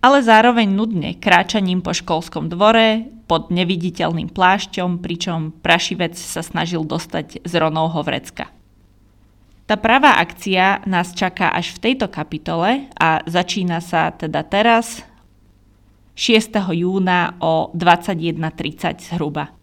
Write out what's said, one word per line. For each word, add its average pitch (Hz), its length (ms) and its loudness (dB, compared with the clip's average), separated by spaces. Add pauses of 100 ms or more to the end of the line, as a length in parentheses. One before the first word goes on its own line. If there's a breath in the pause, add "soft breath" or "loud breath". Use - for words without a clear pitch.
ale 269 160 6
zároveň 226 480 6
nudne, 196 480 -2
kráčaním 185 640 2
po 170 160 -4
školskom 165 560 -6
dvore, 220 560 4 (160)
pod 165 320 -2
neviditeľným 170 720 -2
plášťom, 180 720 0
pričom 170 640 -6
Prašivec 170 560 0
sa - 240 -8
snažil 165 400 -4
dostať 156 640 -8
z 175 80 -10
Ronovho 160 480 0
vrecka. - 480 -8 (1120)
Tá - 160 -2
pravá 262 400 4
akcia 185 640 0
nás 180 320 -2
čaká 185 400 -2
až 170 200 -4
v - 120 -4
tejto 262 240 -2
kapitole 170 880 -4
a 160 240 2
začína 180 560 -2
sa 165 320 -2
teda 151 320 -6
teraz, 226 640 0 (1080)
šiesteho 220 560 0
júna 180 640 0
o 160 400 0
dvadsaťjedna 165 720 0
tridsať - 560 -8
zhruba. 151 580 -6